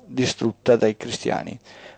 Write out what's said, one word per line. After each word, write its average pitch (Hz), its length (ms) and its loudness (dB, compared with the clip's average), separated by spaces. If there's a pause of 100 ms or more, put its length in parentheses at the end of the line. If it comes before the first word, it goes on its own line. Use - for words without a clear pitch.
distrutta 120 680 0
dai 107 200 2
cristiani. - 600 -6 (400)